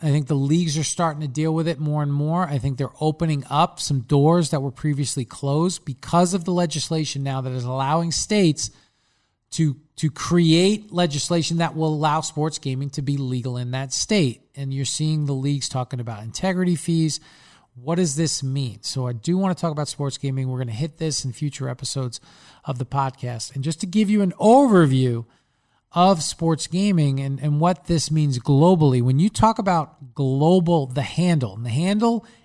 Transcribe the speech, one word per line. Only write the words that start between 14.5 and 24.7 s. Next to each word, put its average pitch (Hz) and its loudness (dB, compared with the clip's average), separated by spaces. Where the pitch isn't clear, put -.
And 135 -8
you're 135 -2
seeing 156 -2
the 143 -2
leagues 135 -2
talking 127 -6
about 113 -10
integrity 180 -2
fees. 160 0
What 127 -6
does 170 0
this 156 -2
mean? 131 -4
So 131 -6
I 120 -4
do 165 -2
wanna 190 0
talk 165 -4
about 147 -4
sports 139 -6
gaming. 131 -4
We're 127 -4
gonna 123 -6
hit 147 -6
this 160 -4
in 127 -6
future 135 -6
episodes 127 -6
of 131 -6
the 127 -6
podcast. 127 -6
And 135 -6
just 156 -4
to 190 -4
give 202 2
you 214 4
an 190 2
overview 160 6